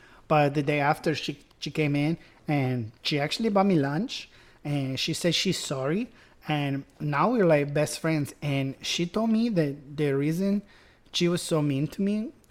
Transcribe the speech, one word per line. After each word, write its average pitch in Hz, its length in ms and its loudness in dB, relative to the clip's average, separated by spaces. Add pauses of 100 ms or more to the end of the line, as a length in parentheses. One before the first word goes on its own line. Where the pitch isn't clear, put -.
(280)
but 147 260 4
the 151 80 2
day 147 180 0
after 147 340 0
she, 143 240 -6 (200)
she - 120 -10
came 147 260 0
in 151 220 0 (280)
and 127 460 -2 (100)
she 151 160 -2
actually 156 300 -2
bought 202 180 4
me 196 100 4
lunch, 147 520 -2 (380)
and 139 320 -2
she - 140 -2
said 165 220 0
she's - 240 0
sorry, 151 500 -2 (400)
and 143 360 -2 (140)
now 151 320 0
we're, 226 160 4
like, 143 280 4
best 151 240 -2
friends. 156 420 -2
And 135 400 -2
she - 240 -4
told 214 240 -2
me 226 220 2
that 147 460 -2
the 147 160 2
reason 175 500 0 (500)
she 175 160 2
was 170 140 0
so 160 180 0
mean 147 280 0
to - 120 -10
me 214 300 -2 (200)